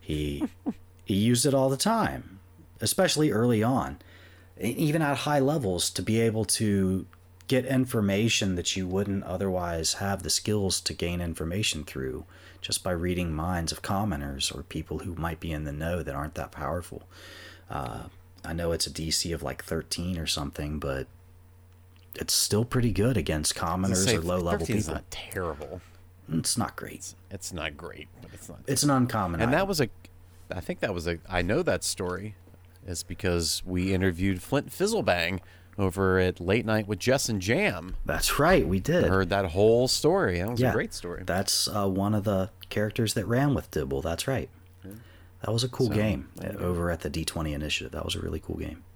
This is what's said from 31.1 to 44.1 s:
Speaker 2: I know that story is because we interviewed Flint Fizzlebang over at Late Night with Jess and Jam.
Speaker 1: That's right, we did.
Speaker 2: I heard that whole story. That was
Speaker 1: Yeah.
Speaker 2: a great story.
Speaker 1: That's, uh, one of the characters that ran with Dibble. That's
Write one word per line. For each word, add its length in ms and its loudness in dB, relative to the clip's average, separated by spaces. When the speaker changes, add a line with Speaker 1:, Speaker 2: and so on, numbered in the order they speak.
Speaker 2:
I 140 0
know 200 2
that 220 0
story 500 -4
is 200 -6
because 600 0
we 300 0
interviewed 480 2
Flint 280 -2
Fizzlebang 680 2
over 400 4
at 220 2
Late 260 2
Night 220 0
with 100 -2
Jess 300 2
and 120 0
Jam. 540 0
Speaker 1:
That's 360 0
right, 260 6
we 140 2
did. 240 2
Speaker 2:
I 40 4
heard 220 4
that 160 2
whole 420 6
story. 520 2
That 100 -2
was 100 -2
Speaker 1:
Yeah. 100 4
Speaker 2:
a 40 0
great 180 -2
story. 320 -8
Speaker 1:
That's, 440 0
uh, 180 0
one 280 2
of 100 2
the 260 2
characters 440 0
that 120 0
ran 280 4
with 160 -4
Dibble. 320 -2
That's 240 -2